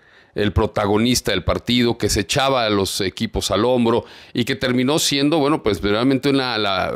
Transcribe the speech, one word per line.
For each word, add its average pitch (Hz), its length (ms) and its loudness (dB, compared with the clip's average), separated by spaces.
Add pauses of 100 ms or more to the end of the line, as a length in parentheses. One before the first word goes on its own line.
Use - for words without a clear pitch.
(340)
el 104 180 -2
protagonista 110 800 0
del 92 140 -2
partido, 117 520 0
que 104 120 -2
se 104 140 0
echaba 135 440 0
a 107 40 0
los 98 320 0
equipos 98 500 -4
al 98 120 2
hombro 120 400 2 (280)
y 120 120 -2
que 127 120 -6
terminó 127 420 0
siendo, 143 400 0
bueno, 147 240 0
pues 98 180 -2
realmente 123 500 0
una, 127 280 0
la, 95 360 -2